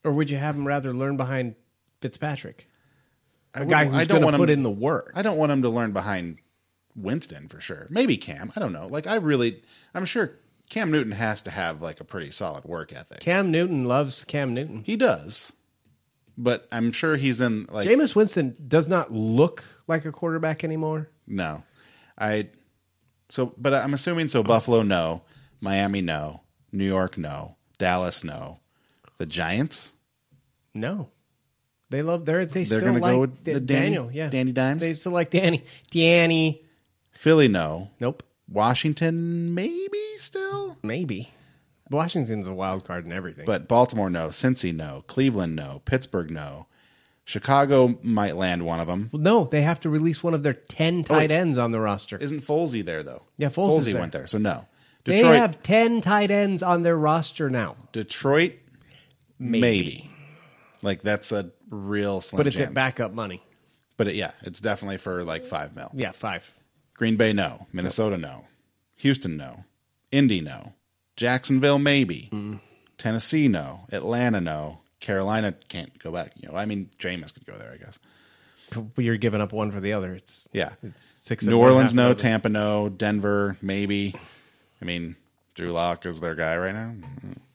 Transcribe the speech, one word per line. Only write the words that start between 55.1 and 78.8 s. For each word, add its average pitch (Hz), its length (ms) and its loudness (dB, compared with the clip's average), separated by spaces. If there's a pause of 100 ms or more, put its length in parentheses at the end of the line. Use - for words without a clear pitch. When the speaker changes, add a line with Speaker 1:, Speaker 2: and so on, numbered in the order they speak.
Speaker 2:
Detroit, 160 180 10
Speaker 1:
have - 280 4
ten 226 380 4
tight 202 300 2
ends 196 320 2
on 175 200 2
their 170 140 4
roster 151 520 0
now. 110 260 -2 (160)
Speaker 2:
Detroit, 139 600 0 (840)
Speaker 1:
Maybe. 120 240 0
Speaker 2:
maybe. 92 500 0 (720)
Like, 98 200 -4
that's 104 280 -2
a 98 200 -4 (180)
real 101 520 -4
slim - 160 -6
Speaker 1:
But 143 100 2
it's - 80 -2
Speaker 2:
chance. 143 140 -2
Speaker 1:
at 95 40 -12
backup 127 400 -2
money. 101 300 -10 (540)
Speaker 2:
But 104 100 2
it, 87 80 -2
yeah, 92 160 -4 (100)
it's - 200 -12
definitely 101 360 -6
for, 90 260 -8
like, 82 220 -8
five 76 300 -8
mil. - 180 -16
Speaker 1:
Yeah, 127 180 -6
five. 95 320 -10 (520)
Speaker 2:
Green 113 220 2
Bay, 110 160 4
no. 92 380 -2
Minnesota, 95 460 -2
no. 65 280 -12 (520)
Houston, 139 400 -2
no. 123 260 -16 (480)
Indy, 123 300 4
no. 69 320 -14 (420)
Jacksonville, 131 640 2
maybe. 139 520 0
Speaker 1:
Mm. 104 280 -8 (380)
Speaker 2:
Tennessee, 113 500 0
no. 80 340 -2 (100)
Atlanta, 110 500 -2
no. 78 380 -6 (200)
Carolina 101 520 -2 (160)
can't - 320 -14
go 82 120 -12
back. 82 240 -8
You - 140 -20
know, 78 60 -14
I 101 100 -4
mean, 101 240 -6 (100)
Jameis 87 340 -8
could - 120 -20
go - 120 -18
there, 55 140 -18
I 71 60 -20
guess. - 200 -20 (1000)